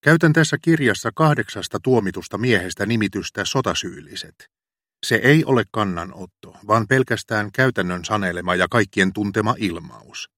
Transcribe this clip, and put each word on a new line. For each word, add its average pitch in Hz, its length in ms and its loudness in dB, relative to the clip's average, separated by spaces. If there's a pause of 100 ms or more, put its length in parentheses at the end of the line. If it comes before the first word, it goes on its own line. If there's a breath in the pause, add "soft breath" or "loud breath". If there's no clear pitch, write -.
Käytän 160 280 6
tässä 156 280 2
kirjassa 135 540 0
kahdeksasta 131 680 0
tuomitusta 101 540 0
miehestä 98 480 0
nimitystä 104 600 -4
sotasyylliset. 87 880 -6 (720)
Se 120 100 0
ei 135 300 4
ole 123 260 2
kannanotto, 92 880 -8 (100)
vaan 107 200 2
pelkästään 110 640 -2
käytännön 92 540 -2
sanelema 90 500 -2
ja 90 120 2
kaikkien 98 460 0
tuntema 107 440 -2
ilmaus. 78 800 -8